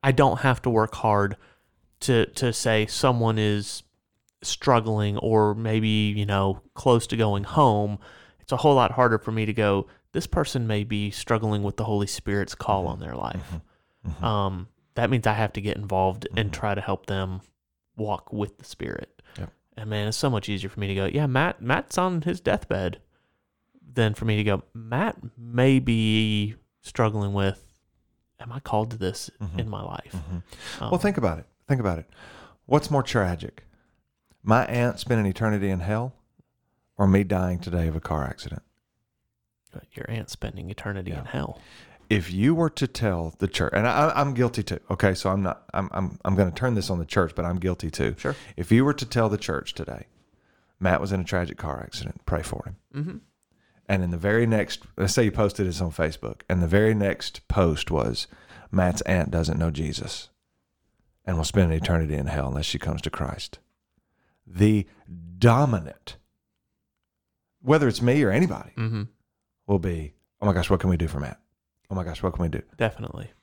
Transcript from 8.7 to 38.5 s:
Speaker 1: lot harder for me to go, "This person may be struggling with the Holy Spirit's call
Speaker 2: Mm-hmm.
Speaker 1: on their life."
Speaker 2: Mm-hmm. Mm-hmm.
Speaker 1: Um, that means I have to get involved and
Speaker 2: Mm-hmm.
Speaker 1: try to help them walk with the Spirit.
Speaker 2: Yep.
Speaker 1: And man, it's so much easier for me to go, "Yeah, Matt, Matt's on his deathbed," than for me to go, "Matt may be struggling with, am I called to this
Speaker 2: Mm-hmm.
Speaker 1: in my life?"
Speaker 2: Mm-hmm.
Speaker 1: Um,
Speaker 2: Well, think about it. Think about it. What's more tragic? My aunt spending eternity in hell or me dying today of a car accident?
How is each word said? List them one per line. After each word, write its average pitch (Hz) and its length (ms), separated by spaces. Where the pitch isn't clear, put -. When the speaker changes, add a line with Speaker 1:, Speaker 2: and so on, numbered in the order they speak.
Speaker 1:
lot 123 180
harder 120 260
for 113 140
me 110 120
to 104 80
go, 101 340
"This - 140
person 139 400
may 104 160
be 104 280
struggling 107 520
with 101 140
the 113 80
Holy 104 220
Spirit's 101 480
call 98 300
Speaker 2:
Mm-hmm. 73 80
Speaker 1:
on - 80
their 64 140
life." - 220
Speaker 2:
Mm-hmm. - 600
Mm-hmm. - 120
Speaker 1:
Um, 98 440
that 117 160
means 123 160
I 107 80
have 107 180
to 107 80
get 101 160
involved 95 500
and 104 120
Speaker 2:
Mm-hmm. - 80
Speaker 1:
try 104 160
to 98 60
help 95 240
them 95 380
walk 104 360
with 104 240
the - 80
Spirit. - 560
Speaker 2:
Yep. - 140
Speaker 1:
And 107 140
man, 104 180
it's 110 80
so 143 140
much 107 180
easier 95 220
for - 100
me 101 60
to 98 80
go, 95 100
"Yeah, 147 220
Matt, 135 340
Matt's - 380
on 180 240
his 175 180
deathbed," - 580
than 110 220
for - 100
me 110 120
to 104 80
go, 101 180
"Matt 120 460
may 123 440
be 110 720
struggling 104 540
with, 95 280
am 117 120
I 135 80
called 110 320
to 113 40
this 95 320
Speaker 2:
Mm-hmm. 90 180
Speaker 1:
in 110 80
my 101 140
life?" 85 340
Speaker 2:
Mm-hmm. - 680
Speaker 1:
Um, 107 80
Speaker 2:
Well, 180 60
think 202 200
about 87 220
it. - 40
Think 135 120
about 92 180
it. 82 80
What's 147 260
more 139 120
tragic? 90 600
My 110 220
aunt 120 340
spending 113 280
eternity 101 420
in 92 120
hell 107 340
or 101 100
me 98 180
dying 90 340
today 85 300
of 78 60
a 80 60
car 76 240
accident? - 380